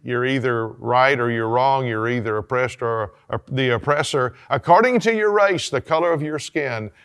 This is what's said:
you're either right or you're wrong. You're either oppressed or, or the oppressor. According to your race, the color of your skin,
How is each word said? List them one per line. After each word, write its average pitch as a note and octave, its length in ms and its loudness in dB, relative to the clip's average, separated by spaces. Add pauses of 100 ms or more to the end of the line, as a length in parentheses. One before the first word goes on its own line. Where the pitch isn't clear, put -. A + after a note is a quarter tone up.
you're B2 240 -2
either B2 400 -2
right B2 540 2
or A#2+ 100 0
you're A2+ 180 -2
wrong. C3 380 0
You're A2 220 -2
either A2+ 300 -2
oppressed B2 440 -4
or, A2+ 320 -4 (140)
or A2+ 180 -4
the C3 300 0
oppressor. C3+ 580 0 (160)
According G#3+ 500 4
to A3+ 140 0
your G#3+ 160 0
race, G3+ 400 2
the E3 100 -2
color E3 320 0
of D#3 80 0
your D3+ 200 -6
skin, A#2+ 500 -6 (140)